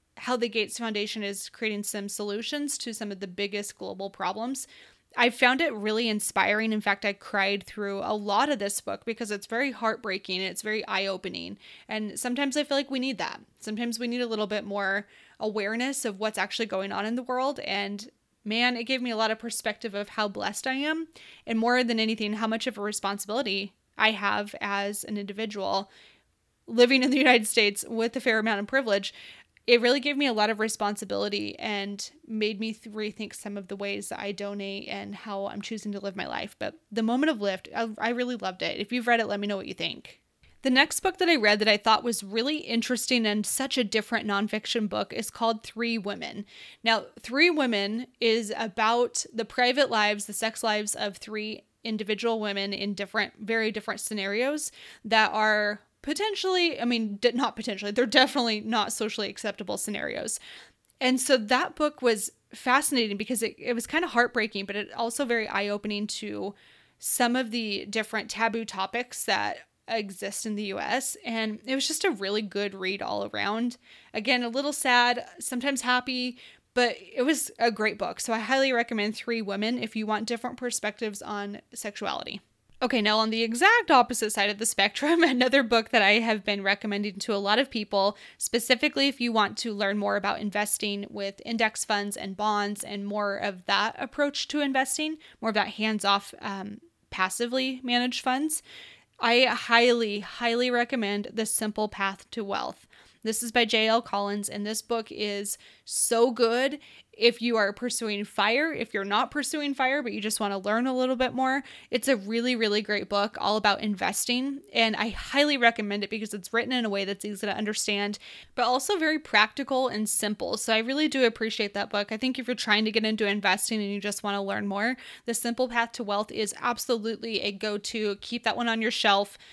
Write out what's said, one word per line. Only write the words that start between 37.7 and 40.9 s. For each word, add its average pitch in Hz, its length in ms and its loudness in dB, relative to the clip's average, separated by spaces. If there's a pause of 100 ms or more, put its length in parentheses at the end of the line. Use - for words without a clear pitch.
I, 233 140 -2 (120)
I 233 100 0
really 247 260 -2
loved 185 280 -6
it. 165 160 -4
If 208 120 -6
you've 247 140 -2
read 240 140 6
it, 214 80 0
let 202 120 -2
me 202 60 -2
know 202 120 -2
what 185 100 -8
you 190 80 -10
think. - 440 -8 (440)
The 262 80 4
next 277 300 4